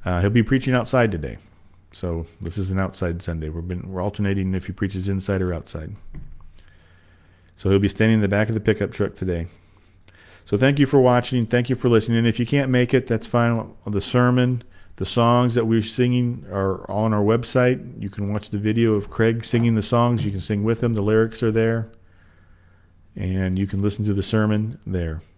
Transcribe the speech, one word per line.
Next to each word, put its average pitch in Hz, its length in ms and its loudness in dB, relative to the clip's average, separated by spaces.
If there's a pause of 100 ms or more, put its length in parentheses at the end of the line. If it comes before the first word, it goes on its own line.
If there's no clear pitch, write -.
Uh, 90 160 0
he'll 98 80 4
be 113 140 4
preaching 131 300 0
outside 120 380 2
today. 71 260 -8 (540)
So 82 360 -6 (120)
this - 180 -8
is 95 140 -4
an 95 80 0
outside 87 420 -4
Sunday. 80 280 -6
We've 85 180 -8
been, 90 240 -8
we're 92 100 -6
alternating 98 520 -2
if 92 140 -4
he 92 40 -8
preaches 95 380 -4
inside 95 320 -2
or 90 120 -2
outside. 82 400 -10 (1600)
So 98 120 -4
he'll 98 100 6
be 101 100 2
standing 110 260 4
in 107 60 4
the 98 80 2
back 104 180 2
of 113 60 -2
the 110 80 -2
pickup 104 320 0
truck - 240 -4
today. 87 300 -4 (960)
So 104 100 0
thank 135 240 4
you 143 60 6
for 139 160 4
watching. 123 440 2
Thank 120 240 0
you 127 60 2
for 123 140 0
listening. 117 300 4
And 117 80 2
if 110 120 0
you 120 60 0
can't 139 260 0
make 123 220 2
it, 123 120 2
that's 113 220 -4
fine. 117 460 0 (120)
The 104 160 -2
sermon, 123 600 2 (320)
the - 100 -6
songs 120 500 2
that 117 100 2
we're 113 180 2
singing 123 680 0
are 98 380 -2
on 107 240 0
our 104 80 2
website. 123 800 0
You 101 80 -6
can 101 220 -6
watch 104 180 -6
the 104 80 -6
video 110 360 2
of 101 160 -2
Craig 113 340 0
singing 117 320 2
the 107 60 2
songs. 120 440 0
You 101 60 -2
can 95 100 -6
sing 104 220 -2
with 113 180 0
him. 117 120 0
The 104 80 -2
lyrics 110 420 2
are 110 80 2
there. 113 380 0 (1300)
And 95 440 -2
you 98 80 0
can 98 140 -4
listen 101 240 0
to 104 80 0
the 98 100 -2
sermon 107 640 0
there. 82 340 -4 (160)